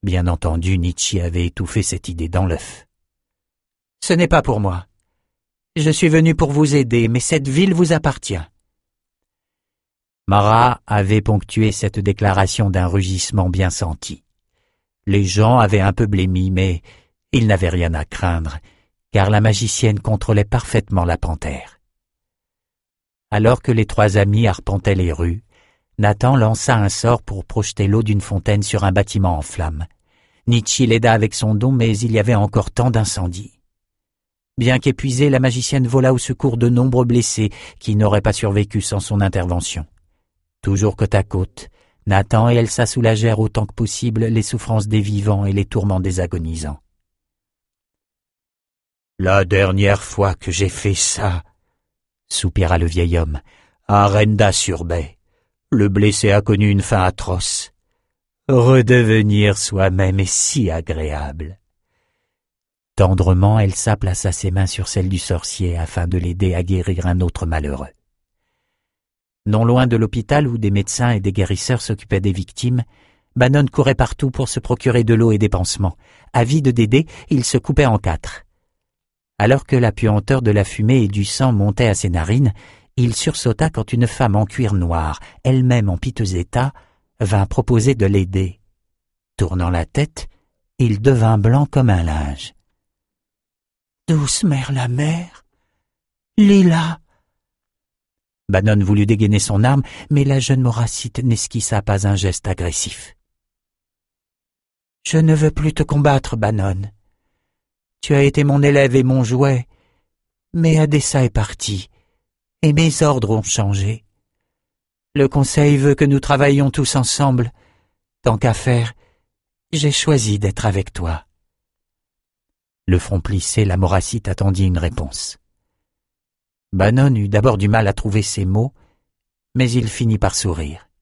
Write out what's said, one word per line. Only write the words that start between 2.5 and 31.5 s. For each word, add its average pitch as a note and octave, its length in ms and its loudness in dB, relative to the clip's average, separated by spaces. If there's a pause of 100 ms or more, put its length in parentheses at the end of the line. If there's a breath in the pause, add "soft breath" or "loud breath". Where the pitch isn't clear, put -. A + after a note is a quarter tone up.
Ce F#3+ 100 0
n'est E3 140 2
pas D#3 140 4
pour G#2+ 180 -2
moi. F2+ 260 -2 (920)
Je D#3 120 2
suis D#3 200 2
venu D#3+ 260 4
pour D3+ 160 0
vous D3 240 2
aider, A#2+ 320 2
mais A#2+ 140 0
cette C#3+ 260 -2
ville E3+ 260 2
vous E3+ 200 2
appartient. » D3+ 440 -2 (1900)
Marat A2 600 2
avait G#2 340 2
ponctué G#2+ 500 0
cette G2+ 280 -4
déclaration G2 720 0
d'un F2+ 180 0
rugissement F#2 600 -2
bien F2+ 200 0
senti. - 540 -8 (840)
Les G2+ 180 2
gens G#2+ 360 4
avaient G#2 220 2
un F#2+ 120 2
peu A#2+ 120 0
blêmi, F#2 460 0
mais F#2 300 -2 (500 soft breath)
ils A2+ 160 2
n'avaient F#2+ 220 2
rien E2+ 240 0
à D#2 120 -4
craindre, E2 540 -4 (520 soft breath)
car G2 180 2
la G#2+ 120 4
magicienne G#2+ 580 0
contrôlait G#2 460 0
parfaitement G#2 600 -2
la E2 120 -2
panthère. - 640 -8 (1500)
Alors A2 300 2
que C3 100 -2
les A2 140 2
trois G#2 320 0
amis G#2 300 2
arpentaient G2 480 -2
les F2+ 160 0
rues, F2 320 -4 (540)
Nathan G#2+ 380 2
lança A2+ 420 0
un G2+ 120 0
sort A#2 320 0
pour F#2+ 240 -10
projeter - 420 -4
l'eau G#2+ 160 2
d'une G#2 180 0
fontaine G#2 420 -2
sur G2+ 200 -2
un G2 80 2
bâtiment F#2 460 0
en D2 40 -6
flammes. D#2+ 460 -8 (600)
Nietzsche A#2+ 380 0
l'aida A2+ 280 4
avec A2 200 0
son G#2+ 220 -2